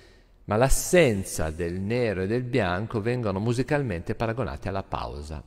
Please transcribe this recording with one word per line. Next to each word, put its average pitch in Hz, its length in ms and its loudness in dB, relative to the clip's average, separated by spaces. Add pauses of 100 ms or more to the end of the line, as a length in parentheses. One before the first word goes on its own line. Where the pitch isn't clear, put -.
(460)
ma 104 100 0
l'assenza 117 960 4
del 85 220 -4
nero 101 480 0
e 92 40 0
del 117 160 0
bianco 110 580 0
vengono 110 380 0
musicalmente 117 760 0
paragonati 113 500 -4
alla 98 160 -2
pausa 76 640 -8